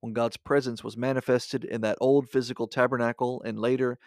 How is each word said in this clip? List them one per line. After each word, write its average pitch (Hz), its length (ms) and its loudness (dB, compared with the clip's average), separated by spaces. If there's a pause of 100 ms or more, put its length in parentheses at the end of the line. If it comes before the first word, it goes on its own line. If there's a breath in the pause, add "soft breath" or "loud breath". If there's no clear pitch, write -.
when 117 120 -10
God's 117 240 -2
presence 131 480 0
was 110 120 -10
manifested 123 680 0
in 117 160 -4
that 107 200 0
old 135 280 4
physical 120 400 -2
tabernacle 123 760 0
and 107 160 -6
later 123 480 0